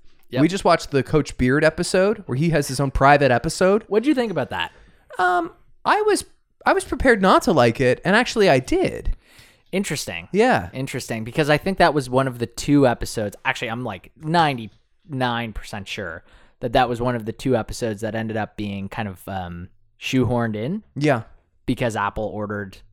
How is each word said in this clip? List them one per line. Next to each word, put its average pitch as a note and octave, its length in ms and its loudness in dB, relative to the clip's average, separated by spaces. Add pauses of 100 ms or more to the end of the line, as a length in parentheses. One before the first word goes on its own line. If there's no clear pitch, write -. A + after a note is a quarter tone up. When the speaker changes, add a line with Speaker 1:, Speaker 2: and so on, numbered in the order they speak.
(300)
Speaker 1:
Yep. B2 120 -2
Speaker 2:
We D#3 60 6
just F#3+ 180 -4
watched E3 240 4
the C3+ 140 0
Coach - 340 -2
Beard C3 260 2
episode F#3 640 2
where B2 100 -6
he E3 140 0
has D3+ 180 0
his C3 120 -4
own C#3 100 0
private C#3+ 400 6
episode. F3 540 2
Speaker 1:
What'd A3+ 240 0
you D4+ 80 4
think A#3+ 160 -2
about C#3+ 180 -4
that? - 220 -4 (480)
Speaker 2:
Um, F4+ 320 0 (340)
I G4 160 2
was, G#4 240 2 (400)
I C#4+ 80 4
was F#4+ 100 0
prepared A#3+ 380 2
not A3+ 220 6
to A3+ 80 2
like A#2+ 280 4
it, B2+ 240 2
and F#3 120 2
actually A3 340 2
I D#3+ 80 6
did. - 580 -2 (560)
Speaker 1:
Interesting. C3 600 -6
Speaker 2:
Yeah. F3+ 420 2
Speaker 1:
Interesting, B2 500 -8
because C#3+ 280 0
I D3+ 60 6
think F#3+ 200 -4
that E3 160 4
was C3 160 -2
one C3 180 0
of A#2+ 120 -8
the A#2 80 -2
two C#3+ 400 2
episodes. A2 480 -4 (100)
Actually, B2+ 240 -2
I'm, A#2+ 140 -8
like, G2+ 340 -12
ninety-nine B2+ 1400 -4
percent - 340 -12
sure F2 360 -10 (380)
that A#2+ 120 -4
that B2+ 160 4
was A#2 120 -4
one B2 140 -2
of A2 100 -8
the A2 80 -6
two C3 220 0
episodes A2 460 -4
that A2 140 -6
ended A2 220 -4
up G#2 200 -6
being G2 320 -8
kind A2 180 -8
of, F#2 200 -14
um, F2+ 420 -10 (300)
shoehorned A#2+ 560 0
in. D3 280 -6 (120)
Speaker 2:
Yeah. C#3 280 0 (420)
Speaker 1:
Because A#2+ 300 -2
Apple G#2 300 -2
ordered G#2 520 -8 (160)